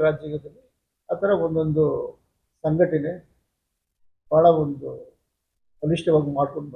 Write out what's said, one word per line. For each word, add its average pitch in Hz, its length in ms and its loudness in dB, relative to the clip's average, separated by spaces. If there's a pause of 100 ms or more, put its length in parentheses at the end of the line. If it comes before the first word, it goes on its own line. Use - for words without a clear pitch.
ರಾಜ್ಯಗಳಲ್ಲಿ 151 560 -6 (480)
ಆ 175 120 -4
ಥರ 202 80 2 (160)
ಒಂದೊಂದು 156 380 0 (800)
ಸಂಘಟನೆ 160 480 0 (1200)
ಬಹಳ 160 140 6 (180)
ಒಂದು 135 260 -8 (920)
ಬಲಿಷ್ಠವಾಗಿ 156 560 0
ಮಾಡ್ಕೊಂಡು 143 380 -4